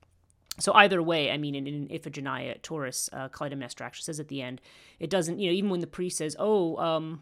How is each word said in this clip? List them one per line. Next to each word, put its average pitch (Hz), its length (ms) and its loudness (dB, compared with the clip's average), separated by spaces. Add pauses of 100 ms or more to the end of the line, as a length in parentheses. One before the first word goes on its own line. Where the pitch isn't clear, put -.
(580)
So - 140 2
either 190 300 8
way, 160 280 2
I 143 60 0
mean, 147 180 -2
in, 139 120 -4
in 147 220 -4
Iphigenia, 135 760 -6
Taurus, 143 500 -4
uh, 135 160 -8
Clytemnestra 135 540 -8
actually - 220 -10
says 156 140 -6
at 151 100 -8
the 139 120 -6
end, 127 220 -8 (360)
it 160 120 -6
doesn't, 170 280 2
you 190 120 2
know, 175 40 4
even 202 140 4
when 180 120 2
the 160 60 -2
priest 180 300 -4
says, 156 220 -2
"Oh, 190 400 4
um, 160 440 0